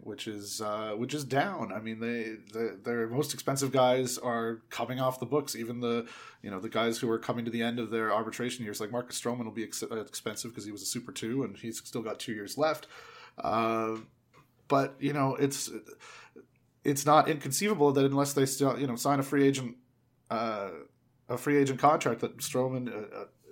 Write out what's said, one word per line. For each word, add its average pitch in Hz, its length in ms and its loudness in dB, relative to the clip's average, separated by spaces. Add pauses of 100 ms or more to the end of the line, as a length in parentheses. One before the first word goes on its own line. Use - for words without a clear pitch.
which - 260 -10
is, 101 320 -8
uh, 107 360 -4
which 123 180 -2
is 147 100 -2
down. 139 480 0
I 104 80 -6
mean, 110 200 -8
they, 113 360 -4 (160)
the, 110 320 -4
their 117 240 -2
most 143 240 0
expensive 135 400 -2
guys 127 460 4
are 117 500 -2
coming 123 320 -4
off 131 180 0
the 123 80 -4
books. 139 300 0
Even 117 240 -6
the, 117 260 0 (360)
you 101 80 -8
know, 95 100 -6
the 110 80 -6
guys 113 300 0
who 117 120 0
are 113 80 2
coming 117 280 -4
to 117 40 -4
the 117 120 -2
end 117 160 -2
of 113 120 -4
their 110 220 2
arbitration 117 520 -2
years, 104 160 -6
like 107 120 -6
Marcus 123 280 -4
Stroman 120 240 -2
will 110 80 -8
be 107 120 -4
ex-, - 180 -8
uh, 113 140 -6
expensive 110 580 -8
'cause 104 120 -10
he 107 60 -10
was 98 100 -12
a - 40 -6
Super - 260 -6
Two 123 320 -4
and 98 120 -8
he's 113 280 -10
still 120 180 -8
got 107 180 -6
two 120 120 -6
years 101 260 -8
left. 151 280 0 (520)
Uh, 113 580 0 (720)
but, 139 300 2
you 143 140 0
know, 139 240 2
it's, - 340 0 (1120)
it's 143 220 2
not 151 220 10
inconceivable 147 640 4
that 139 120 6
unless 139 300 4
they 135 120 6
still, 131 320 2
you 139 80 0
know, 120 100 -2
sign 139 220 2
a 139 40 2
free 139 240 6
agent, 131 300 2 (540)
uh, 110 400 -2 (580)
a 120 100 -2
free 143 180 2
agent 135 240 4
contract, 147 400 4
that - 180 -4
Stroman, 127 500 -2
uh, 104 280 -8
uh, 101 80 -8 (280)